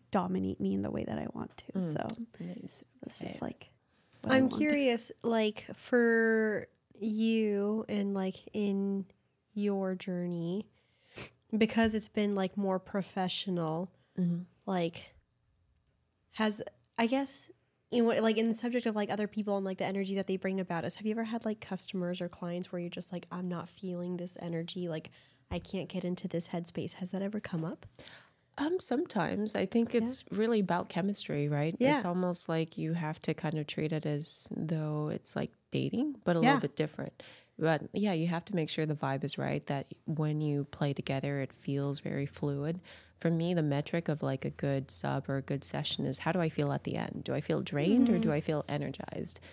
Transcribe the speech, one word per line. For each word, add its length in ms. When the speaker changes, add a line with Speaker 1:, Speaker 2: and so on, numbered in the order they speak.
Speaker 1:
dominate 480
me 140
in 80
the 100
way 140
that 140
I 140
want 240
to. 160
Speaker 2:
Mm. 200
Speaker 1:
So 140
Speaker 2:
Nice. 400
Speaker 1:
that's 180
just, 160
Speaker 2:
Okay. 100
Speaker 1:
like, 240
what 120
I 40
Speaker 3:
I'm 120
Speaker 1:
want. 80
Speaker 3:
curious, 540
like, 540
for 920
you 920
and, 260
like, 200
in 520
your 420
journey, 720
because 380
it's 140
been, 280
like, 220
more 220
professional, 1120
Speaker 2:
Mm-hmm. 260
Speaker 3:
like, 480
has, 300
I 100
guess, 420
in 140
what, 160
like, 160
in 120
the 60
subject 300
of, 100
like, 140
other 180
people 300
and, 80
like, 120
the 80
energy 300
that 120
they 100
bring 220
about 260
us, 100
have 100
you 60
ever 140
had, 200
like, 160
customers 600
or 80
clients 420
where 80
you're 100
just 220
like, 200
"I'm 160
not 220
feeling 480
this 240
energy, 480
like, 220
I 80
can't 300
get 140
into 240
this 220
headspace"? 440
Has 180
that 100
ever 180
come 240
up? 220
Speaker 2:
Um, 220
sometimes. 760
I 120
think 280
Speaker 3:
Yeah. 80
Speaker 2:
it's 300
really 300
about 260
chemistry, 600
right? 280
Speaker 3:
Yeah. 160
Speaker 2:
It's 120
almost 420
like 300
you 160
have 300
to 100
kind 260
of 80
treat 240
it 140
as 500
though 540
it's 260
like 160
dating, 520
but 140
a 20
Speaker 3:
Yeah. 140
Speaker 2:
little 80
bit 160
different. 440
But 260
yeah, 200
you 140
have 180
to 100
make 140
sure 160
the 100
vibe 300
is 120
right, 300
that 260
when 360
you 240
play 280
together, 460
it 140
feels 460
very 260
fluid. 560
For 100
me, 220
the 100
metric 460
of, 120
like, 220
a 60
good 420
sub 380
or 80
a 40
good 220
session 420
is, 140
how 140
do 80
I 80
feel 240
at 100
the 140
end? 260
Do 100
I 60
feel 220
drained 480
or 100
do 80
Speaker 1:
Mm. 60
Speaker 2:
I 80
feel 260
energized? 720